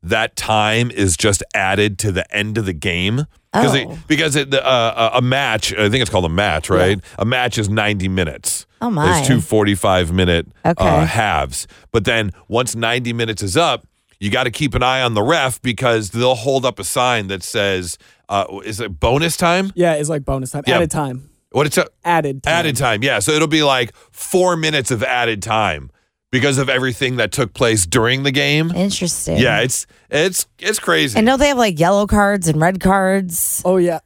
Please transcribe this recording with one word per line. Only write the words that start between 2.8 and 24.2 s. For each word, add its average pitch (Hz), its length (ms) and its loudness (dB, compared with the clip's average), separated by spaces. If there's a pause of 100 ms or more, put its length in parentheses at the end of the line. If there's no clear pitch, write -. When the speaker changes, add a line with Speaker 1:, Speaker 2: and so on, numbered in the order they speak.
Speaker 1:
'Cause 226 220 2
it, 135 160 -2
Speaker 2:
Oh. 165 160 -14
Speaker 1:
because 151 300 0
it, 139 180 -2
uh, 117 600 2
a, 123 40 4
a - 20 4
match, 123 540 0
I 104 140 2
think 123 140 2
it's 98 80 -2
called 92 160 0
a - 20 0
match, 82 420 0
Speaker 3:
Yeah. 92 60 2
Speaker 1:
right? 92 240 2 (180)
A - 60 -2
match 123 340 -2
is 104 100 -2
ninety 104 400 0
minutes. 90 560 -4 (160)
Speaker 2:
Oh, 240 100 -2
my. 156 220 0
Speaker 1:
There's 147 140 0
two 127 140 4
forty-five 98 720 2
minute, 87 340 2 (180)
Speaker 2:
Okay. 151 220 2
Speaker 1:
uh, 80 180 4
halves. 80 600 -2 (240)
But 110 140 0
then 113 260 0 (160)
once 117 300 -2
ninety 117 360 -2
minutes 113 300 -4
is 98 140 -2
up, 151 320 0 (320)
you 101 100 -4
gotta 123 200 0
keep 127 240 -4
an 127 80 0
eye 131 200 2
on 120 120 0
the 104 80 2
ref 135 400 0
because 113 480 0
they'll 123 260 2
hold 131 280 -2
up 123 140 -2
a 98 60 -8
sign 123 440 0
that 95 140 -6
says, 98 560 -4 (300)
uh, 98 160 0 (200)
is 104 160 -10
it 95 200 -8
bonus 147 360 2
time? 185 380 0
Speaker 3:
Yeah, 175 200 2
it's, 147 140 -2
like, 151 160 -4
bonus 135 280 -6
time. 151 140 -8
Speaker 1:
Yeah. 127 100 2
Speaker 3:
Added 160 160 0
time. 135 380 -6 (220)
Speaker 1:
What 143 140 2
it's - 120 0
a 170 80 2 (180)
Speaker 3:
Added 151 400 0
time. 151 100 0
Speaker 1:
Added 160 220 0
time, 117 260 0
yeah. 131 160 2
So 156 140 0
it'll 151 160 2
be, 156 160 2
like, 131 280 2 (200)
four 180 440 0